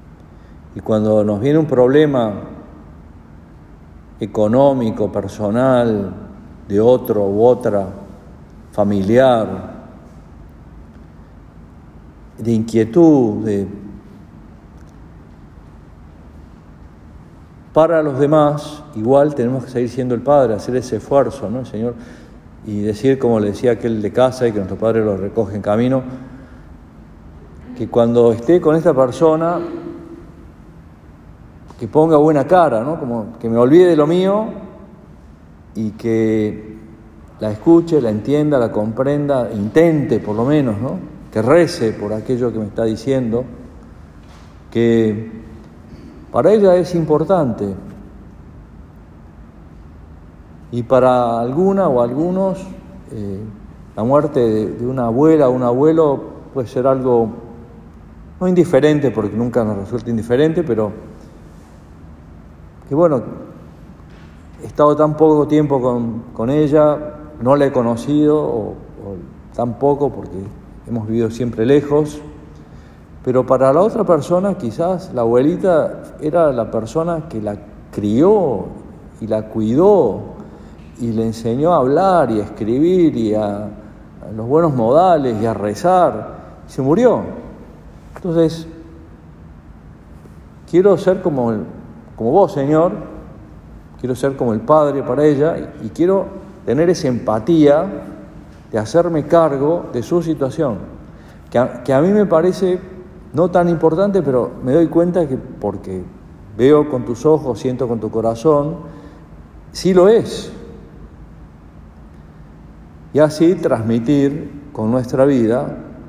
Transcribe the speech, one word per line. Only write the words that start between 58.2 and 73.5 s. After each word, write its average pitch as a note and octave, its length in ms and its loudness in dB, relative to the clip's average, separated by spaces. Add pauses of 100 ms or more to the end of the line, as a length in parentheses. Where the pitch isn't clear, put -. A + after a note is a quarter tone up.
no F#3 80 -2
indiferente, D3 640 2
porque G#2 260 -4
nunca A#2+ 280 -2
nos G#2+ 140 -4
resulta A2+ 340 -8
indiferente, C3+ 500 0
pero G#2+ 480 -4 (1800)
que C3+ 60 -4
bueno, D3+ 260 2 (1400)
he - 40 -16
estado D3 320 2
tan D3+ 180 2
poco D3+ 320 4
tiempo D3 340 2
con, A#2+ 420 -4 (100)
con A2+ 160 -4
ella, D3+ 480 2 (440)
no B2+ 140 2
la C#3+ 120 2
he C3+ 40 -2
conocido, C#3+ 640 0
o, C3 220 -4 (120)
o G2 40 -12 (800)
tan A#2+ 240 -4
poco C#3 320 0
porque F#2+ 260 -14 (500)
hemos A2+ 200 -6
vivido A2+ 240 -2
siempre A#2 340 -4
lejos, D3 540 0 (1040)
pero B2+ 220 2
para C3 260 4